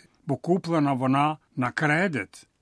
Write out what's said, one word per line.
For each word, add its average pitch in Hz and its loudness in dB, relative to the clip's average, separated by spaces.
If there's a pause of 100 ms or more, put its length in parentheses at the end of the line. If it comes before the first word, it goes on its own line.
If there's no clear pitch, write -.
(280)
бо 139 -2
куплена 165 0
вона 135 0 (180)
на 123 -2
кредит. 151 -2 (140)